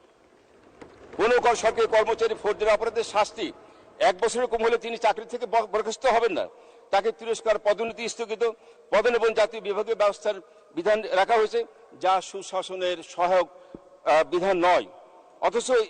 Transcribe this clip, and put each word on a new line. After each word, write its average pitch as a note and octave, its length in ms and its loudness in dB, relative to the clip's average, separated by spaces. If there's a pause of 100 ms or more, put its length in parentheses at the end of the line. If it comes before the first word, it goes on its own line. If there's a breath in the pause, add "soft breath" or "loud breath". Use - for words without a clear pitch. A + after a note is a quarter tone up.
(1160)
কোনো A#3 240 2
ক-, A3+ 140 4
সরকারি A3 320 0
কর্মচারী A3 480 0
ফৌজদারি G#3 360 -2
অপরাধের A3 340 -2
শাস্তি G3+ 480 -4 (460 loud breath)
এক F3+ 220 2
বছরের A#3 260 0
কম A3+ 180 -2
হলে A3+ 140 2
তিনি A3+ 180 -8
চাকরি A3 280 -2
থেকে A#3+ 220 -8
ব-, G#3+ 260 0
বরখাস্ত G#3+ 340 -4
হবেন A#3 260 4
না, G#2+ 160 -4 (420 loud breath)
তাকে G3+ 220 0
তিরস্কার, A3 460 -2
পদোন্নতি G#3+ 500 -2
স্থগিত, A3 340 -8 (480 loud breath)
পদন A3 240 2
এবং A3 200 2
জাতীয় A3 280 0
বিভাগীয় G3+ 320 -4
ব্যবস্থার G3+ 400 0 (400 soft breath)
বিধান G#3 280 0
রাখা F#3 340 2
হয়েছে, A3 280 0 (360)
যা F#3 200 2
সুশাসনের F#3 840 -6
সহায়ক, F3 460 0 (560 loud breath)
আহ, D#3 180 4
বিধান F3+ 420 0
নয়। D#3+ 220 4 (600)
অথচ A#3+ 260 0 (180)